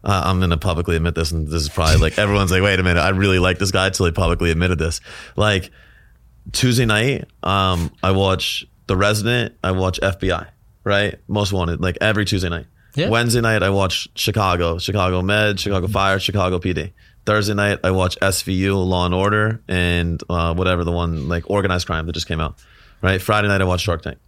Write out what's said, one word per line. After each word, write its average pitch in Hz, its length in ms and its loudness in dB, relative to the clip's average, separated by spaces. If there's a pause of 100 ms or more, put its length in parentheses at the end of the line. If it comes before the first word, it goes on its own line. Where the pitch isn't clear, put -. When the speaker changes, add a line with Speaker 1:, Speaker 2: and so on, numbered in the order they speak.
Speaker 1:
uh, 95 220 0
I'm 92 160 2
gonna 85 160 2
publicly 85 400 -2
admit 80 180 -2
this, 80 160 -2
and 82 160 -4
this 78 160 -4
is 73 60 -4
probably 80 300 2
like, 80 200 2
Speaker 2:
<laughs> - 0 -
Speaker 1:
everyone's 101 320 2
like, 92 120 2
"Wait 98 180 2
a - 20 2
minute, 87 180 2
I 82 100 2
really 95 280 2
like 90 200 2
this 95 120 -2
guy," 95 200 2
till 92 160 0
he 82 60 0
publicly 85 380 0
admitted 85 280 0
this. 80 220 -2 (360)
Like, 101 340 0 (840)
Tuesday 123 340 2
night, 110 420 0 (140)
um, 92 500 0 (100)
I 92 100 2
watch 95 540 0 (200)
The - 100 0
Resident, 107 680 0
I 95 100 0
watch 92 300 0
F 98 160 0
B 92 140 -2
I, 85 140 -4 (380)
right? 101 340 0 (100)
Most 101 240 0
Wanted, 85 300 -2
like, 90 180 -2
every 104 240 2
Tuesday 92 240 -2
night. 82 180 -6 (280)
Speaker 2:
Yeah. 170 160 0
Speaker 1:
Wednesday 117 320 2
night, 110 200 2
I 95 80 2
watch 98 440 0
Chicago, 90 640 0
Chicago 92 440 0
Med, 104 380 0
Chicago 95 260 -2
Fire, 98 320 2
Chicago 92 400 0
P 90 140 -2
D. 82 200 -6 (340)
Thursday 107 280 0
night, 101 300 0
I 92 60 2
watch 92 320 0
S 95 200 0
V 95 120 -4
U, 98 240 0
Law 90 260 0
and 90 100 0
Order, 107 540 0
and, 87 520 0 (100)
uh, 85 240 0
whatever 90 280 0
the 85 100 -2
one, 82 360 -4
like, 85 220 -4
Organized 95 360 -2
Crime 80 200 -4
that 85 80 -8
just 82 120 -6
came 80 140 -4
out, 78 180 -6 (440)
right? 95 180 2
Friday 104 280 0
night, 98 120 2
I 95 40 2
watch 90 180 0
Shark 85 200 -2
Tank. 73 140 -10 (120)